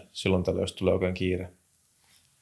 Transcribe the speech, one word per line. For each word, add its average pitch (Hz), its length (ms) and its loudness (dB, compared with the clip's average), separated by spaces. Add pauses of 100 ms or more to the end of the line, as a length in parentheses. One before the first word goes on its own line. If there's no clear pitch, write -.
(120)
silloin 92 300 2
tällöin, 90 200 0
jos 92 100 -4
tulee 92 220 2
oikein 92 200 0
kiire. 92 360 -2 (920)